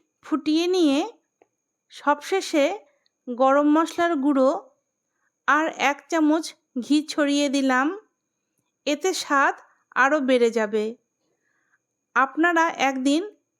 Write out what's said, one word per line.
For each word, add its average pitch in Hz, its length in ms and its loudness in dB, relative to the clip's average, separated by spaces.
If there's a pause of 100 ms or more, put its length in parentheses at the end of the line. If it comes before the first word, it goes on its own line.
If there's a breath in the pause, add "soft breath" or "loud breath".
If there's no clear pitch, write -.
(220)
ফুটিয়ে 311 460 -2
নিয়ে 359 440 0 (760)
সবশেষে 311 920 -2 (560)
গরম 269 340 2
মশলার 330 460 0
গুঁড়ো 277 560 0 (760)
আর 302 300 0
এক 285 320 -2
চামচ 320 440 0 (300)
ঘি 294 200 2
ছড়িয়ে 285 460 0
দিলাম, 269 500 0 (840)
এতে 294 280 -2
স্বাদ 294 420 0 (400)
আরও 277 240 2
বেড়ে 247 320 2
যাবে। 214 440 -4 (1200)
আপনারা 320 560 0
একদিন 277 600 -2 (300)